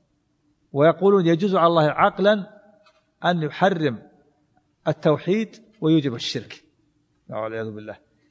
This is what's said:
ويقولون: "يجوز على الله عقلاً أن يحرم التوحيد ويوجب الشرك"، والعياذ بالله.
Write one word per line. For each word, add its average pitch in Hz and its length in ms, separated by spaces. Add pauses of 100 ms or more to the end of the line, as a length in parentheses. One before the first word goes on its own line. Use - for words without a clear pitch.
(720)
ويقولون: 165 520
"يجوز 170 300
على 170 120
الله 170 160
عقلاً 190 760 (640)
أن 170 180
يحرم 151 560 (880)
التوحيد 170 680 (260)
ويوجب 156 340
الشرك"، - 480 (680)
والعياذ 110 420
بالله. 107 260 (340)